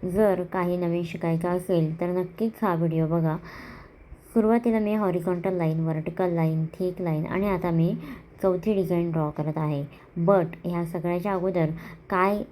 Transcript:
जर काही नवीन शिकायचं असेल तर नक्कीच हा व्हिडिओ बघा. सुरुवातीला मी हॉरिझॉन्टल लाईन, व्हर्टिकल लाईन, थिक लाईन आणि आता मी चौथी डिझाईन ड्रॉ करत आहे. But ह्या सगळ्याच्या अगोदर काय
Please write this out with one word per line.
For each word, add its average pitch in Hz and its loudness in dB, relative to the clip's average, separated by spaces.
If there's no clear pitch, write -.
जर 185 2
काही 180 0
नवीन 175 0
शिकायचं 165 -2
असेल 175 0
तर 175 0
नक्कीच 180 -2
हा 190 2
व्हिडिओ 160 2
बघा. 165 2
सुरुवातीला 226 4
मी 214 0
हॉरिझॉन्टल 180 0
लाईन, 160 0
व्हर्टिकल 165 -2
लाईन, 160 2
थिक 180 -4
लाईन 160 0
आणि 196 0
आता 175 0
मी 165 4
चौथी 185 2
डिझाईन 170 0
ड्रॉ 156 0
करत 151 -4
आहे. 151 -2
But 185 6
ह्या 175 -2
सगळ्याच्या 175 -4
अगोदर 180 0
काय 202 2